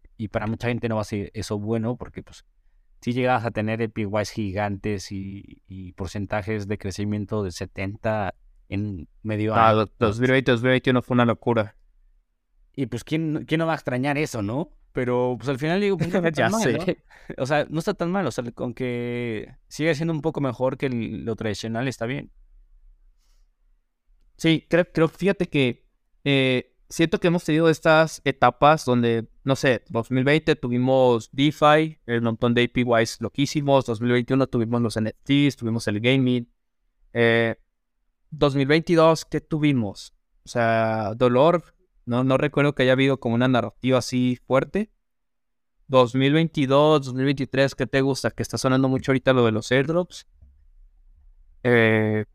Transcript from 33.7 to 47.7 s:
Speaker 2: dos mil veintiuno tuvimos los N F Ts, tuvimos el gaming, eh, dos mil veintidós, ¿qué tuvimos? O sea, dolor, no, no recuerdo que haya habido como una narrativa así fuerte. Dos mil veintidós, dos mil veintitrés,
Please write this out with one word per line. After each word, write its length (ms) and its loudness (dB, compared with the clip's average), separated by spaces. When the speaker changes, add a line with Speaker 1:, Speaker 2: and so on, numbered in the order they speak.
Speaker 2:
dos 140 -4
mil 100 -2
veintiuno 380 0
tuvimos 340 -2
los 140 -4
N 140 -4
F 120 -18
Ts, 340 2
tuvimos 300 -4
el 140 -2
gaming, 500 0
eh, 420 2
dos 260 0
mil 100 2
veintidós, 580 2
¿qué 160 -6
tuvimos? 720 -2
O 40 -20
sea, 640 0
dolor, 640 2
no, 180 0
no 140 2
recuerdo 360 0
que 80 0
haya 100 4
habido 280 2
como 160 -2
una 100 2
narrativa 520 0
así 380 -2
fuerte. 420 0
Dos 280 4
mil 180 4
veintidós, 720 4
dos 100 -10
mil 100 -2
veintitrés, 500 0